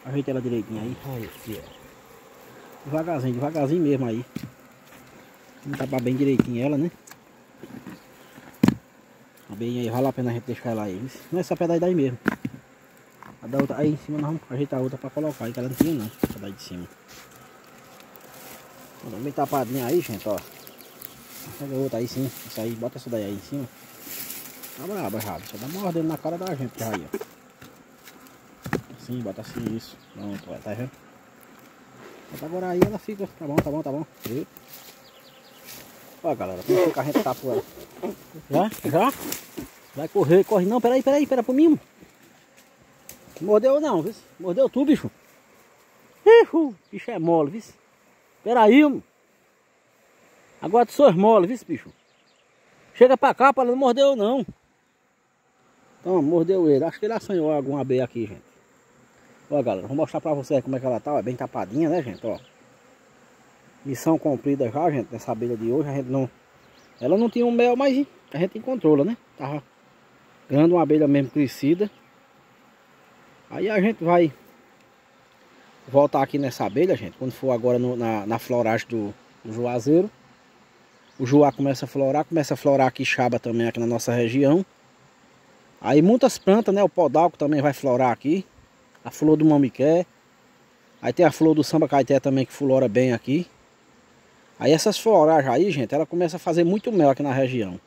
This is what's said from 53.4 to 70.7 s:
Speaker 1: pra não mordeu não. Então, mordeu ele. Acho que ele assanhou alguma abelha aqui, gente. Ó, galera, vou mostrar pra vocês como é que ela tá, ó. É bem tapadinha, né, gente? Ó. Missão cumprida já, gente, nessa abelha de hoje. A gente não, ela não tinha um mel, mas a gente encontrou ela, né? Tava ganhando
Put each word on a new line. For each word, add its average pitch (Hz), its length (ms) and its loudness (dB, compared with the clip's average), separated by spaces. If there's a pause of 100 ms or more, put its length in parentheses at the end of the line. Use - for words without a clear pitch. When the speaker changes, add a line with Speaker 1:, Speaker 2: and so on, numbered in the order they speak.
Speaker 1:
pra 262 140 0
não 240 100 0
mordeu 269 400 2
não. 226 300 -2 (1500)
Então, 180 220 0
mordeu 165 480 2
ele. 139 160 4
Acho 165 120 -6
que - 80 -6
ele 214 80 -2
assanhou 175 380 -2
alguma 139 300 -4
abelha 131 240 0
aqui, 117 200 -8
gente. 95 260 -18 (1040)
Ó, 147 80 2
galera, 98 240 -2
vou 135 120 -6
mostrar - 240 -4
pra 156 120 -2
vocês 139 300 -2
como 131 140 -6
é - 20 -4
que 131 60 -8
ela 123 160 -2
tá, 143 100 -8
ó. 143 80 0
É - 20 -6
bem 123 140 -6
tapadinha, 123 540 -4
né, 175 120 -2
gente? 117 240 -10
Ó. 98 140 -6 (1400)
Missão 139 340 -2
cumprida 139 540 -2
já, 156 180 0
gente, 131 220 -4
nessa 120 220 -8
abelha 117 240 -4
de 113 120 -4
hoje. 147 200 0
A 139 40 -6
gente 135 160 -6
não, 135 200 -2 (720)
ela 143 160 2
não 226 120 2
tinha 240 160 -2
um 240 60 0
mel, 240 240 2
mas 269 320 0 (260)
a - 40 -6
gente 190 200 -2
encontrou 220 380 2
ela, 139 80 4
né? 226 140 -2 (200)
Tava 143 240 -8 (880)
ganhando 165 260 4